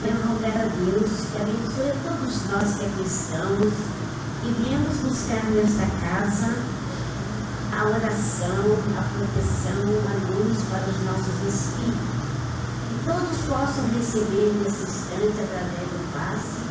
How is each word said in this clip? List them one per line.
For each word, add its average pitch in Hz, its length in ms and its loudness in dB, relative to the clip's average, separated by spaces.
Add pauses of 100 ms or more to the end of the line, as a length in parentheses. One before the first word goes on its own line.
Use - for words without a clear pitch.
Quero 220 240 2
rogar 220 320 0
a 190 80 2
Deus 196 440 2 (200)
que 220 100 -2
abençoe 240 500 0
a 269 120 0
todos 269 320 -2 (160)
nós 202 240 2
que 202 100 -2
aqui 190 220 -2
estamos 202 680 2 (680)
e 233 180 0
viemos 285 360 2
buscar 226 540 0
nesta 208 360 4 (160)
casa 208 500 2 (1200)
a 208 140 0
oração, 208 920 2 (200)
a - 60 0 (120)
proteção, 202 720 0 (160)
a 202 120 0 (120)
luz 214 300 2 (120)
para 190 200 0
os 190 160 0
nossos 190 320 0 (100)
espíritos. - 680 0 (720)
Que - 60 -4 (100)
todos 339 320 0 (100)
possam 277 480 0
receber 208 560 2 (120)
nesse 196 200 0
instante, 208 560 -2
através 180 560 -4
do 175 40 -4 (120)
passe - 600 -4